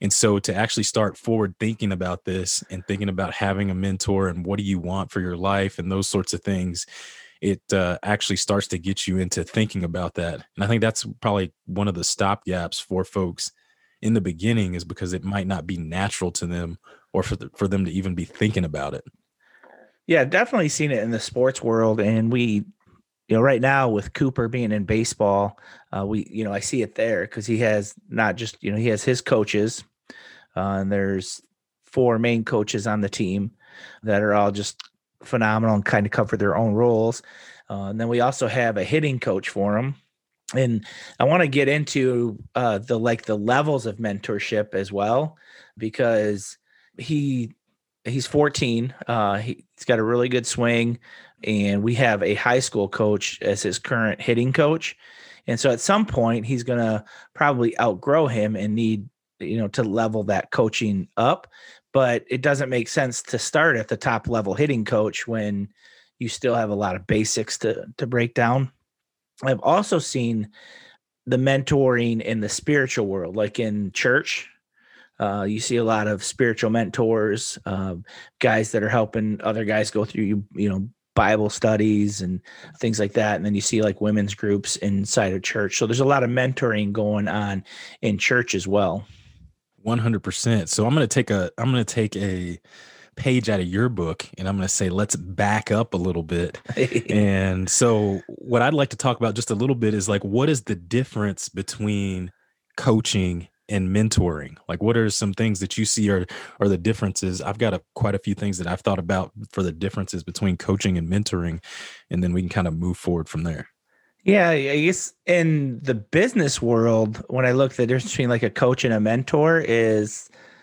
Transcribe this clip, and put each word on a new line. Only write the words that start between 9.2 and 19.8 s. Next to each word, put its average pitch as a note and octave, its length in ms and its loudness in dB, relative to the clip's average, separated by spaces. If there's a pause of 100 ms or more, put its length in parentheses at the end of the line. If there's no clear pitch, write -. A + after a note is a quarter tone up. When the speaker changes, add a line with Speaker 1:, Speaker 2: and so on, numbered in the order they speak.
Speaker 1:
thinking G#2+ 400 -2
about F2 320 -6
that. E2+ 300 -6 (100)
And G2 80 -4
I G2+ 40 0
think A2+ 140 2
that's A2 240 0 (160)
probably G2+ 320 0 (120)
one G2+ 220 -2
of F#2+ 60 0
the F2 80 -8
stopgaps F#2 800 -2
for F#2 220 -2
folks - 480 -6 (500)
in A2 120 2
the G#2+ 80 4
beginning, F#2 540 0
is E2+ 100 -8
because F2 260 -8
it F2+ 140 -6
might G2 220 -4
not F2 200 -4
be F2+ 100 -6
natural F2 540 -4
to - 140 -6
them E2+ 320 -6 (340)
or F#2+ 100 0
for G#2 140 -4
the, - 200 -10
for G2+ 120 -2
them G2 160 0
to E2+ 80 -2
even F#2+ 240 -4
be F2 80 -4
thinking G2+ 400 0
about C#2+ 300 -4
it. C2+ 100 -10 (1040)